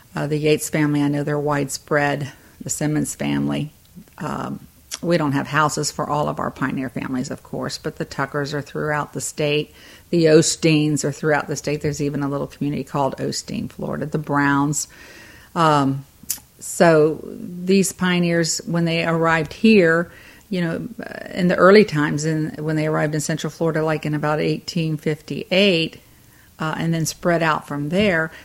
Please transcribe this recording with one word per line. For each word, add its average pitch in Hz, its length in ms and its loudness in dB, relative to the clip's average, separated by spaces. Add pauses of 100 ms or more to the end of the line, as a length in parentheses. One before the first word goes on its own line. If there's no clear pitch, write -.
(140)
Uh, 147 120 -2
the 151 100 -2
Yates 151 320 2
family, 147 340 2
I 143 60 2
know 143 140 0
they're 147 160 -2
widespread, 143 960 0 (280)
the 139 100 -10
Simmons 151 440 -2
family. 143 560 -2 (480)
Um, 135 480 -8 (360)
we 170 160 2
don't 147 140 0
have 139 140 -2
houses 147 460 0
for - 160 -4
all 147 200 0
of 147 120 -6
our - 100 -4
pioneer 131 380 -6
families, 131 420 -6
of 131 120 -10
course, - 360 -8
but - 180 -10
the 165 80 -6
Tuckers 143 500 -6
are 143 80 -4
throughout 147 500 -6
the 143 80 -8
state. 151 540 -4 (360)
The 175 140 2
Osteens 156 800 4
are 147 80 -2
throughout 151 360 0
the 147 80 -4
state. 147 260 -4
There's 147 180 -2
even 143 220 -2
a 143 60 -2
little 143 180 -4
community 143 360 -4
called 135 360 -2
Osteen, - 520 -6
Florida. 151 360 -6
The 151 120 -4
Browns. 143 680 0 (640)
Um, 143 520 2 (540)
so 156 640 4
these 180 680 0
pioneers, 175 720 0
when 170 220 0
they 165 180 0
arrived 165 480 0
here, 175 580 4 (380)
you 180 140 -2
know, 170 260 -4 (140)
uh, - 320 -12
in 180 140 2
the 175 80 2
early 196 280 8
times, 151 400 -2
in, 156 340 -2
when 156 180 -2
they 156 100 0
arrived 156 280 0
in 156 60 -2
Central 156 300 -4
Florida, 160 340 -2
like 156 220 -2
in 151 80 -2
about 151 260 0
eighteen 160 560 -2
fifty-eight, 165 1040 0 (580)
uh, 156 200 -4
and 165 160 -2
then 165 100 -2
spread 170 380 -2
out 156 260 0
from 143 220 -4
there, 175 420 0 (120)